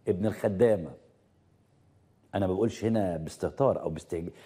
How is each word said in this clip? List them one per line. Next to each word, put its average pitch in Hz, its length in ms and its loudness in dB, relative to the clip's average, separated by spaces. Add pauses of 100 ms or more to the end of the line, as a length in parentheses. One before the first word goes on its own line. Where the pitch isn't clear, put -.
ابن 98 180 0
الخدامة. 104 680 2 (1400)
أنا 101 120 0
ما 92 80 0
بقولش 107 300 0
هنا 104 320 0
باستهتار 85 640 0
أو - 100 -4
باستهج-، 82 400 -8 (160)